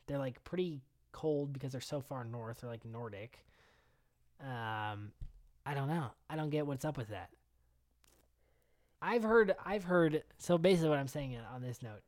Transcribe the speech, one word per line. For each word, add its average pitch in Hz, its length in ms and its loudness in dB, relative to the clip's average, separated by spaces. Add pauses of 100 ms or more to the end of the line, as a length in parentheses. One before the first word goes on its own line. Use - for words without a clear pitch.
They're, 143 100 -4
like, 135 280 -4
pretty 175 340 -4 (320)
cold 143 400 -2
because 131 220 -8
they're 127 80 -6
so - 180 -6
far 131 240 -8
north. 117 380 -8
They're, 123 80 -8
like, 117 160 -10
Nordic. 113 600 -12 (920)
Um, 110 720 -6 (540)
I 143 100 -6
don't 139 140 -2
know. 156 220 -2 (180)
I 156 80 -6
don't 156 120 -2
get 151 160 0
what's 143 200 -4
up 147 120 -4
with 110 120 -6
that. 98 200 -10 (1700)
I've 220 220 2
heard, 220 300 8 (120)
I've 196 180 -2
heard, 170 400 6 (140)
so 175 200 4
basically 165 320 6
what 147 100 6
I'm 135 100 -2
saying 131 280 -6 (160)
on 127 80 -8
this 127 200 -8
note 107 260 -12